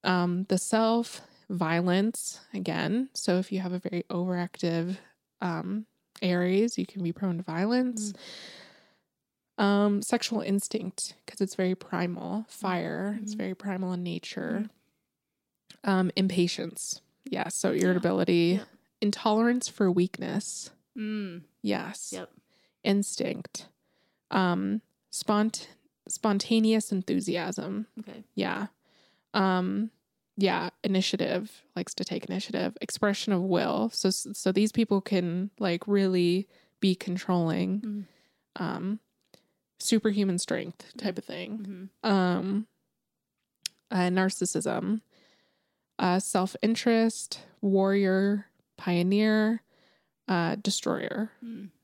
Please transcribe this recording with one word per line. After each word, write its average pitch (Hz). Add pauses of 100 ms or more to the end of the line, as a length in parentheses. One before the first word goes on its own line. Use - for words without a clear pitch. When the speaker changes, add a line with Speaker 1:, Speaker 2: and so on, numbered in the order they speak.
Speaker 1:
Mm. 190
Speaker 2:
Um, 180
the 185
self, 226 (280)
violence, 180 (160)
again. 196
So -
if 185
you 190
have 180
a 180
very 175
overactive, 175 (440)
um, 180 (380)
Aries, 185
you 185
can 190
be 170
prone 180
to 185
violence. 214 (1500)
Speaker 1:
Mm. 214
Speaker 2:
Um, 202
sexual 233
instinct, - (140)
'cause -
it's 190
very 185
primal. 175
Fire, 185
it's 208
Speaker 1:
Mm-hmm. 214
Speaker 2:
very 185
primal 185
in 175
nature. 175 (1120)
Speaker 1:
Mm-hmm. 208
Speaker 2:
Um, 185
impatience. 175 (240)
Yeah, 190
so 185
Speaker 1:
Yeah. 180
Speaker 2:
irritability. 180
Speaker 1:
Yeah. - (380)
Speaker 2:
Intolerance 226
for 190
weakness. - (260)
Speaker 1:
Mm. 208 (180)
Speaker 2:
Yes. 196
Speaker 1:
Yep. 180 (520)
Speaker 2:
Instinct. - (640)
Um, 190 (300)
spont-, - (400)
spontaneous 220
enthusiasm. 185 (140)
Speaker 1:
Okay. 214 (120)
Speaker 2:
Yeah. 196 (680)
Um, 190 (460)
yeah, 185 (140)
initiative, 190 (120)
likes 180
to 185
take 175
initiative, 185
expression -
of 175
will. 190
So, -
so -
these 208
people 202
can, 180
like, 175
really 185 (320)
be 185
controlling, 180
Speaker 1:
Mm. 208 (500)
Speaker 2:
um, 185 (800)
superhuman 202
strength -
type 196
of -
thing. 208 (440)
Speaker 1:
Mm-hmm. 226
Speaker 2:
Um, 185 (1200)
uh, 180
narcissism, 190 (960)
uh, 185
self-interest, 226 (200)
warrior, 196 (300)
pioneer, 214 (680)
uh, 170
destroyer, - (120)
Speaker 1:
Mm. 208 (140)